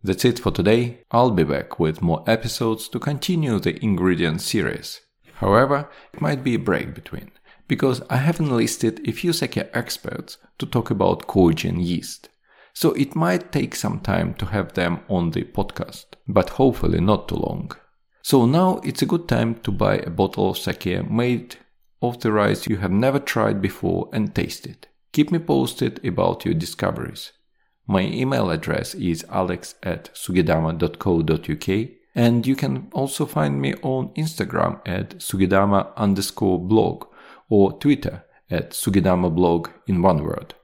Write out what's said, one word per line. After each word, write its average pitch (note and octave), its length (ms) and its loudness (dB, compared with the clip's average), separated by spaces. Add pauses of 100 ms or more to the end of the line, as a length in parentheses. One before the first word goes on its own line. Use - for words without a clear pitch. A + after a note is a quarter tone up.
That's F#2+ 160 0
it A#2+ 160 4
for - 120 0
today. A#2 480 2 (120)
I'll A#2+ 200 4
be F2 120 2
back C#2+ 380 -2
with D#2 200 0
more E2 260 0
episodes A2+ 600 -2
to - 80 -8
continue C#3+ 640 -2
the E2 240 -2
ingredient F2 560 2
series. - 640 -4 (320)
However, C3+ 560 2 (240)
it - 80 -10
might C#3+ 240 -2
be A#2+ 100 0
a - 40 0
break G2+ 360 -2
between, - 360 -14 (360)
because B2+ 420 0
I C3+ 60 -2
have C#3 240 2
enlisted A#2 680 0
a A#2 60 -2
few E3+ 220 -2
sake D#3+ 240 -2
experts - 800 -8 (220)
to - 60 -4
talk - 240 -2
about F#2+ 380 2
koji E2+ 400 4
and F2 140 -2
yeast. - 480 -6 (440)
So - 200 2
it C#3 240 -2
might F3 340 0
take C3+ 240 -2
some - 240 -4
time F2 360 -2
to - 100 -6
have F#2+ 300 -4
them F2 340 -2
on F2 220 0
the F2 120 -2
podcast, - 600 -6 (200)
but G2 260 2
hopefully E2 500 2
not G2 260 2
too - 80 -4
long. - 380 -6 (480)
So C3 240 6
now F3 400 4
it's - 160 -4
a C3+ 120 2
good E3+ 140 -2
time A#2 280 0
to - 180 -6
buy G2 240 2
a - 120 -6
bottle F#2+ 420 0
of F#2+ 60 -6
sake - 540 -4
made A#2+ 460 -2 (440)
of A#2+ 200 -4
the A2+ 100 2
rice G#2 340 2
you G#2+ 120 -2
have F#2 140 -2
never C3 280 2
tried G#2+ 420 0
before F#2 520 -2
and G#2 200 -2
taste - 320 -4
it. - 220 -18 (240)
Keep D3 220 2
me E3 60 2
posted C3 680 -2
about F2+ 400 0
your - 80 0
discoveries. - 800 -6 (560)
My F#2+ 120 2
email A2+ 500 0
address - 440 -4
is E2+ 340 -2
alex F2+ 520 -4
at - 320 -8
sugedama E2 640 0
dot D#2+ 220 -2
co E2+ 220 2
dot D#2+ 260 0
U D#2 80 -2
K, - 440 -4 (140)
and A#2 320 2
you C3 80 2
can C3+ 380 -4
also C#3 340 -2
find C#3+ 360 -2
me C#3 140 -2
on C3 420 -4
Instagram - 680 -2
at F#2 340 -6
sugedama G2 760 2
underscore G2 640 0
blog F#2+ 460 2 (420)
or G2+ 320 6
Twitter - 460 0 (260)
at - 200 -4
sugedama F2+ 640 2
blog E2+ 360 2 (180)
in F2+ 140 2
one F2 200 4
word. D2+ 320 -8 (100)